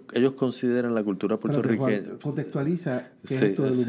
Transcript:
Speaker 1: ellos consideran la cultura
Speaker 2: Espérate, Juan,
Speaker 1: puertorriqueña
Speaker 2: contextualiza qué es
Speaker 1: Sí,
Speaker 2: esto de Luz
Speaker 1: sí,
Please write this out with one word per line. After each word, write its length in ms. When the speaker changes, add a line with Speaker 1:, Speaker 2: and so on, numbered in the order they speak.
Speaker 1:
ellos 220
consideran 600
la 80
cultura 320
Speaker 2:
Espérate, 260
Juan, 180
Speaker 1:
puertorriqueña 440
Speaker 2:
contextualiza 840
qué 80
es 60
Speaker 1:
Sí, 60
Speaker 2:
esto 180
de 60
Luz 80
Speaker 1:
sí, 100